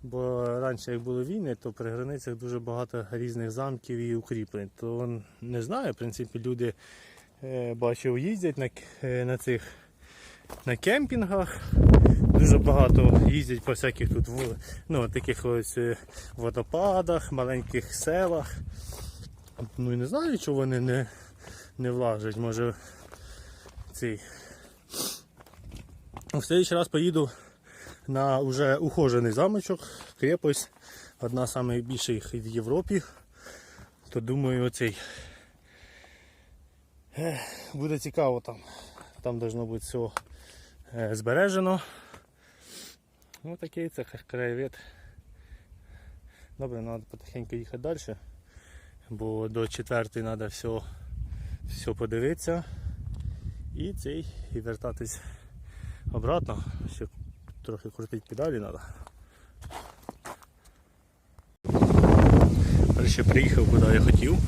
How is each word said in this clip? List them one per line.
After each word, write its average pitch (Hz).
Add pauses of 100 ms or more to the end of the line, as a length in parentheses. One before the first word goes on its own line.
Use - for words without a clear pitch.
Бо 123
раніше, 123
як 120
були 123
війни, 160
то 113
при 113
границях 127
дуже 120
багато 117
різних 117
замків 127
і 117
укріплень. 107 (100)
То 117 (200)
не 120
знаю, 190
в -
принципі, 120
люди, 120 (720)
е, 123
бачив, 120
їздять 180
на 131
к-, - (220)
е, 123
на 127
цих, 123 (1000)
на 120
кемпінгах. 202 (760)
Дуже -
багато 127
їздять 127
по 135
всяких 123
тут 117
в-, 120 (340)
ну, 123
таких 123
ось, 117
е, 120 (380)
водопадах, 165
маленьких 127
селах. 170 (1200)
Ну 123
і -
не 123
знаю, 277
чого 143
вони 131
не, 127 (680)
не 127
влажать, 110
може, 117 (1160)
цей. 113 (2000)
Ну, 147
в -
следующий 175
раз 170
поїду 156 (800)
на 135
уже 135
ухожений 127
замочок, 185 (400)
крепость, 151 (480)
одна 123
з 127
найбільших 120
в 113
Європі. 131 (1080)
То 120
думаю, 127
оцей, 117 (2250)
е, 151 (340)
буде 147
цікаво 131
там. 113 (640)
Там 120
должно 117
бути 110
все, 117 (840)
е, 113
збережено. 185 (1600)
Ну, 170
такий 165
це 131 (220)
краєвид. 123 (1800)
Добре, 123
треба 113
потихеньку 117
їхати 120
далі, 151 (1120)
бо 110
до 110
четвертої 113
треба 110
все, 113 (840)
все -
подивитися 135 (1120)
і 196
цей, 151 (260)
і 120
вертатись 113 (920)
обратно. 120 (320)
Ще 110 (600)
трохи 110
крутить 110
педалі 135
треба. - (4000)
Коротше, -
приїхав, 117
куди 113
я 110
хотів. - (100)